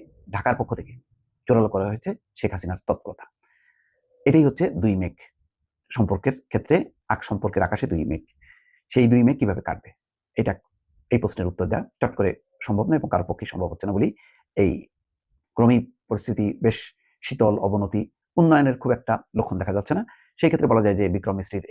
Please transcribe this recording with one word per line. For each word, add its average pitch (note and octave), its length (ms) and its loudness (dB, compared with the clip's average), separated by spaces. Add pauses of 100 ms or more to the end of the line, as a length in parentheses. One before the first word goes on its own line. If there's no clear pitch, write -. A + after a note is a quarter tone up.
(340)
ঢাকার A#2+ 260 -2
পক্ষ A#2+ 200 -6
থেকে - 140 -14 (560)
জোরালো A2+ 260 4
করা G2 160 -2
হয়েছে G#2+ 180 -8 (300)
শেখ G#2 160 -2
হাসিনার F2+ 320 -8
তৎপরতা। - 380 -6 (1000)
এটাই D3+ 220 6
হচ্ছে D#3+ 180 0 (160)
দুই G#2+ 200 4
মেঘ F2+ 140 -6 (800)
সম্পর্কের G#2+ 400 0 (160)
ক্ষেত্রে, - 240 2 (380)
আক-, - 160 -6
সম্পর্কের G2+ 380 -2
আকাশে G#2+ 240 -4
দুই E2 100 0 (100)
মেঘ। D#2+ 120 -6 (680)
সেই B2+ 180 6
দুই B2 140 6
মেঘ C#3 160 4
কিভাবে G2 260 -2
কাটবে, - 220 -8 (480)
এটা - 160 0 (600)
এই A#2+ 80 4
প্রশ্নের G2 300 -4
উত্তর F#2 200 -4
দেওয়া C3 120 -2 (180)
চট - 180 0
করে F#2+ 120 0 (340)
সম্ভব G#2 240 0
নয় D#3 100 2
এবং - 140 -8
কারো F#2 160 0
পক্ষে F2+ 220 -10
সম্ভব F2+ 200 -4
হচ্ছে F2 160 -10
না G#2 100 -2
বলেই G#3 140 2 (520)
এই F2+ 80 2 (840)
ক্রমেই A#2 240 4 (300)
পরিস্থিতি G#2+ 360 -4 (200)
বেশ A2+ 120 2 (480)
শীতল, G#2+ 300 2 (100)
অবনতি, G2+ 360 -2 (380)
উন্নয়নের D3 420 4
খুব B2 160 0
একটা - 160 -2 (240)
লক্ষণ - 240 -2
দেখা F#2+ 160 -4
যাচ্ছে G#2 200 -2
না। A3 60 -4 (360)
সেই E3 120 4
ক্ষেত্রে D#3+ 200 2
বলা A#2 140 4
যায় G2+ 140 4
যে G#2 60 2 (100)
বিক্রম G2 240 -4
মিশ্রির F#2+ 320 -8